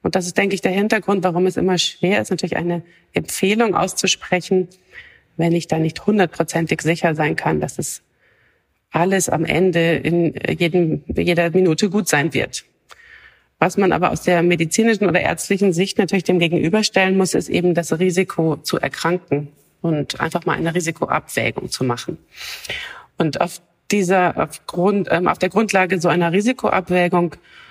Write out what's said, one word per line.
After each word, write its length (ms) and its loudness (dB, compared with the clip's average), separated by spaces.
Und 120 -2
das 120 0
ist, 100 -6
denke 180 0
ich, 60 -4
der 120 0
Hintergrund, 520 0
warum 220 2
es 100 -2
immer 220 0
schwer 420 0
ist, 100 -6
natürlich 260 -2
eine 260 -2
Empfehlung 640 0
auszusprechen, 920 0
wenn 160 2
ich 160 0
da 100 0
nicht 280 -2
hundertprozentig 760 0
sicher 320 2
sein 200 0
kann, 260 -2
dass 180 -6
es 240 -8
alles 360 2
am 160 0
Ende 520 2
in 380 0
jedem, 520 0
jeder 420 0
Minute 400 2
gut 180 -2
sein 240 0
wird. 320 -6
Was 180 2
man 160 2
aber 180 0
aus 120 -6
der 200 2
medizinischen 640 2
oder 140 2
ärztlichen 520 0
Sicht 260 0
natürlich 260 0
dem 140 2
gegenüberstellen 760 2
muss, 180 2
ist 140 0
eben 260 0
das 240 -2
Risiko 580 0
zu 220 -4
erkranken 680 -2
und 380 -2
einfach 260 -4
mal 100 0
eine 180 -2
Risikoabwägung 960 -4
zu 140 -4
machen. 340 -4
Und 220 0
auf 200 -4
dieser, 520 2
auf 240 -8
Grund-, 440 0
ähm, 160 2
auf 120 0
der 100 0
Grundlage 520 0
so 80 2
einer 240 2
Risikoabwägung 1000 0